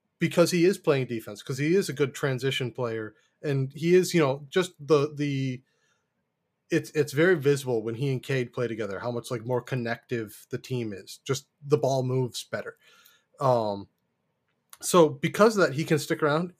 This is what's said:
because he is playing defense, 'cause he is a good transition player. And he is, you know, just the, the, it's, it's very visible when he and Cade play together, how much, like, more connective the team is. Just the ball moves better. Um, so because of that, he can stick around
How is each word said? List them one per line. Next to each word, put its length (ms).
because 340
he 140
is 120
playing 300
defense, 360
'cause 140
he 180
is 120
a 60
good 200
transition 580
player. 440
And 320
he 220
is, 180
you 80
know, 280
just 300
the, 360
the, 460
it's, 220
it's 220
very 220
visible 480
when 120
he 160
and 100
Cade 320
play 140
together, 320
how 120
much, 200
like, 140
more 160
connective 880
the 80
team 360
is. 300
Just 220
the 120
ball 260
moves 400
better. 320
Um, 480
so 280
because 480
of 80
that, 100
he 100
can 140
stick 220
around 380